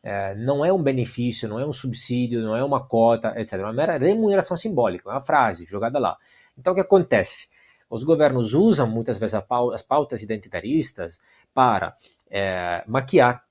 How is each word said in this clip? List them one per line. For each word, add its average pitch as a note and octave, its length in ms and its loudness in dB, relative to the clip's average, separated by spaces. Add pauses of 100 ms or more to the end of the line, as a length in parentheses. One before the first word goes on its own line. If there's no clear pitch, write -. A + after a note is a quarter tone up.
Eh, G2 320 -6
não C#3 280 -2
é F3 80 2
um F#3 120 0
benefício, B2 680 -2
não G#2+ 100 -6
é C#3 60 -4
um D3 80 -6
subsídio, B2 680 -4
não A2 120 -2
é B2 80 0
uma C3+ 200 -2
cota, A2+ 520 2
et A2 140 -6
cetera. F#2+ 140 -6
É - 20 -4
uma A2 80 -6
mera D3+ 240 0
remuneração G3 580 2
simbólica, A#2+ 540 -2
uma C3 120 -4
frase A2+ 440 2
jogada A2+ 320 -4
lá. G#2+ 200 0 (380)
Então, F3+ 180 -2
o - 20 -2
que F#3+ 60 2
acontece? F3+ 680 2 (420)
Os A#2 140 -6
governos C3+ 500 2
usam, D#3+ 320 4
muitas A2+ 320 -4
vezes, G#2+ 160 -2
a G#2 80 -2
pau-, B2 320 -2
as A2+ 80 -10
pautas C#3 400 -2
identitaristas G#2 1000 -6 (320)
para, G#2+ 440 2 (340)
eh, F#2 560 -4
maquiar, C3 640 2